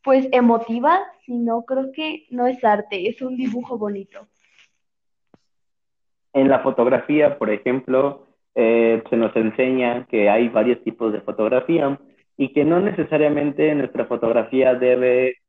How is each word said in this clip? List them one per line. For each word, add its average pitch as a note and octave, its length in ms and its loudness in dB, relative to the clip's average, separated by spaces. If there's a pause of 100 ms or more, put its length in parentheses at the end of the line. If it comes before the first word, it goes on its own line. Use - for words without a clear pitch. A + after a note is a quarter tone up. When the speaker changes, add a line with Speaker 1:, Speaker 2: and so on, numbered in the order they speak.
Speaker 1:
pues, C4 280 4
emotiva, A#3+ 680 2 (240)
si B3 140 -8
no, A#3 260 -2
creo C4+ 280 -4
que D#4 380 -10
no B3 160 -2
es B3+ 180 -2
arte, G#3 440 0
es - 140 -8
un B3+ 140 -8
dibujo A#3+ 420 -6
bonito. G3+ 500 -10 (2000)
Speaker 2:
En C3+ 160 4
la C3+ 120 4
fotografía, C3+ 800 0
por G#2+ 120 -2
ejemplo, C3 760 -2 (280)
eh, A2+ 560 2
se B2+ 60 0
nos A2+ 200 0
enseña B2 720 -2
que G2+ 240 2
hay A#2 180 2
varios A#2 360 0
tipos A2+ 280 -4
de G#2 100 -6
fotografía B2+ 760 -2 (380)
y C3 160 -4
que D3 120 0
no E3+ 160 2
necesariamente D3+ 920 0
nuestra C3 320 -4
fotografía A#2+ 680 0
debe B2+ 600 2 (120)